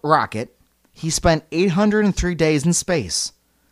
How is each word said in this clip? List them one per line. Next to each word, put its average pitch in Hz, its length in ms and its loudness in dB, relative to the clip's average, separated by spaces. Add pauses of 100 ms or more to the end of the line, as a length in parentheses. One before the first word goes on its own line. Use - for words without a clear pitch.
rocket, 123 560 -2 (340)
he 160 200 -8
spent 160 400 2
eight 180 200 2
hundred 208 320 2
and 196 120 0
three 180 180 -2
days 156 320 0
in 170 80 2
space. 139 600 -4 (380)